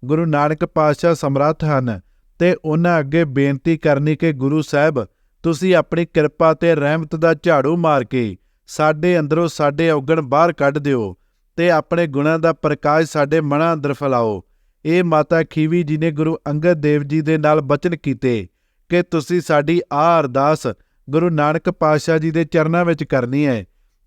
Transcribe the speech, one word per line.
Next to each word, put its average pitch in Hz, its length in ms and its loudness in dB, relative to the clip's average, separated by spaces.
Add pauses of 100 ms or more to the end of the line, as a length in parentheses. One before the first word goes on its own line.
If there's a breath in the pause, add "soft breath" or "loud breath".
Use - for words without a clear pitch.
ਗੁਰੂ 156 240 -2
ਨਾਨਕ 151 380 0
ਪਾਤਸ਼ਾਹ 156 500 2
ਸਮਰੱਥ 147 500 -2
ਹਨ 127 360 -2 (400)
ਤੇ 175 140 4 (100)
ਉਹਨਾਂ 165 360 2
ਅੱਗੇ 151 240 0
ਬੇਨਤੀ 139 520 0
ਕਰਨੀ 147 400 0
ਕਿ 165 160 0
"ਗੁਰੂ 139 300 -2
ਸਾਹਿਬ, 143 420 0 (400)
ਤੁਸੀਂ 170 300 0
ਆਪਣੀ 165 320 0
ਕਿਰਪਾ 160 480 2
ਤੇ 170 200 2
ਰਹਿਮਤ 151 420 -2
ਦਾ 165 160 2 (100)
ਝਾੜੂ 151 340 2
ਮਾਰ 151 280 2
ਕੇ 113 320 -4 (320)
ਸਾਡੇ 156 500 2
ਅੰਦਰੋਂ 156 300 0
ਸਾਡੇ 151 420 0
ਔਗਣ 151 340 0
ਬਾਹਰ 151 280 2
ਕੱਢ 139 260 0
ਦਿਓ 123 360 -2 (440)
ਤੇ 170 120 2
ਆਪਣੇ 170 360 0
ਗੁਣਾਂ 151 320 0
ਦਾ 160 140 2
ਪ੍ਰਕਾਸ਼ 151 580 0
ਸਾਡੇ 156 300 0
ਮਨਾਂ 151 340 0
ਅੰਦਰ 143 180 -4
ਫੈਲਾਓ।" 120 500 -2 (420)
ਇਹ 170 200 0
ਮਾਤਾ 160 380 2
ਖੀਵੀ 156 400 -2
ਜੀ 151 140 -4
ਨੇ 160 140 -2
ਗੁਰੂ 156 260 -2 (120)
ਅੰਗਦ 156 320 0
ਦੇਵ 147 220 2
ਜੀ 147 180 -4
ਦੇ 156 180 0
ਨਾਲ 151 220 2
ਬਚਨ 147 360 -2
ਕੀਤੇ 120 500 -4 (440)
ਕਿ 175 120 2
"ਤੁਸੀਂ 175 380 -2
ਸਾਡੀ 156 400 0 (120)
ਆਹ 160 280 2
ਅਰਦਾਸ 139 460 0 (420)
ਗੁਰੂ 160 220 0
ਨਾਨਕ 151 400 0
ਪਾਤਸ਼ਾਹ 156 480 0
ਜੀ 160 120 -2
ਦੇ 165 140 0
ਚਰਨਾਂ 165 400 0
ਵਿੱਚ 165 200 -2
ਕਰਨੀ 135 420 -2
ਹੈ।" 113 180 -2 (420)